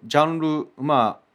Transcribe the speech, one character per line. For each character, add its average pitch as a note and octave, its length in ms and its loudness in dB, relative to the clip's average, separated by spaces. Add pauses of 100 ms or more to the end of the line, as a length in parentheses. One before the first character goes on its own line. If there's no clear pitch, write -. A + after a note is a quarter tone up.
ジ B2+ 140 0
ャ D3+ 80 4
ン E3 120 -4
ル、 D#3 380 -4
ま B2+ 420 0
あ、 - 60 -20 (100)